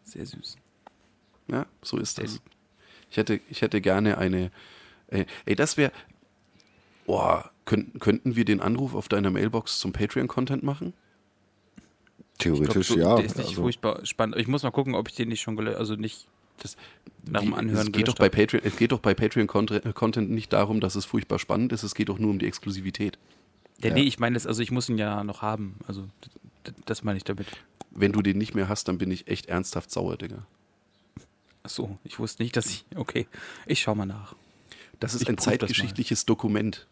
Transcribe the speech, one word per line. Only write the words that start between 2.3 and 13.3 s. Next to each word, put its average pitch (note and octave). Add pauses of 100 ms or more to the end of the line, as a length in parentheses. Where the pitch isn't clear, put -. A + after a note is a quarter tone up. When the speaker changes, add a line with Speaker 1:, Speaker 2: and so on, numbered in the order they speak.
Speaker 1:
lieb. - (680)
Speaker 2:
Ich -
hätte, G#2+
ich -
hätte G#2+
gerne G2
eine, F2+ (560)
ey, F#2+ (200)
ey, C3
das D3
wär, C#3+ (1160)
boah, F2+ (140)
könnt-, A2
könnten A2
wir A#2
den G2+
Anruf A#2+
auf G2+
deiner G2+
Mailbox G#2+
zum F#2+
Patreon-Content C3
machen? C#3+ (1500)
Speaker 3:
Theoretisch, E2
Speaker 1:
Ich A2+
glaub, E2+
so, F2
Speaker 3:
ja. A#2
Speaker 1:
der G#2
ist G#2